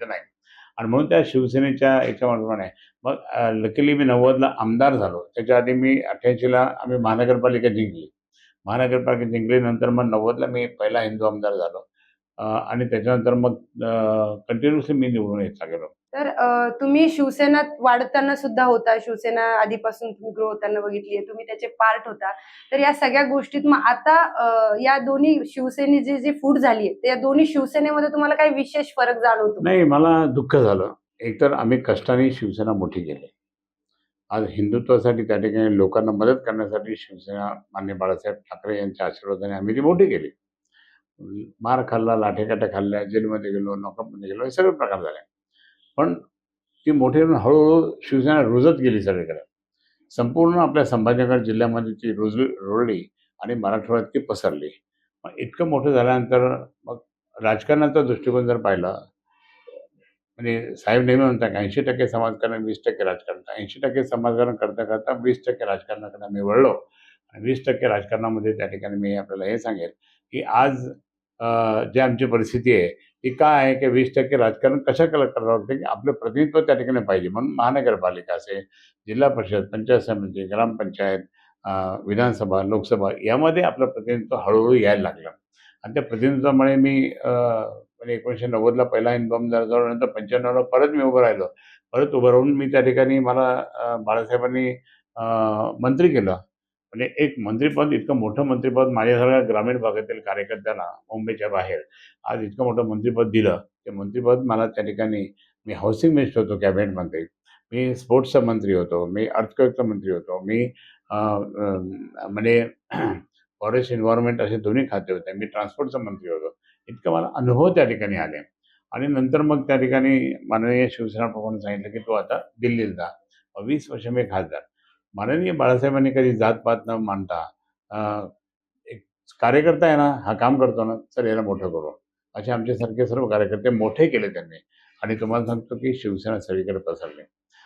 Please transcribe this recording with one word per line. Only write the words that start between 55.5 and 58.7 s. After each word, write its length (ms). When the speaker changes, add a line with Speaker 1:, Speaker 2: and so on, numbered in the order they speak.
Speaker 1:
मोठं 240
झाल्यानंतर 760
मग 140
राजकारणाचा 600
दृष्टिकोन 460
जर 100
पाहिला, 340